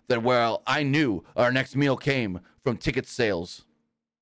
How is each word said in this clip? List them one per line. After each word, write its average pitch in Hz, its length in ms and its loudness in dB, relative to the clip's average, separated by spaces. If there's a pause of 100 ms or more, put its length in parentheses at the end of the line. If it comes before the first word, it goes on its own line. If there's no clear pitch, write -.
that, 120 160 0
well, 120 440 2
I 143 160 0
knew 135 400 0 (120)
our 123 160 4
next 131 240 -2
meal 139 200 2
came 117 460 -2 (220)
from 120 140 -2
ticket - 300 -4
sales. 95 580 -4 (560)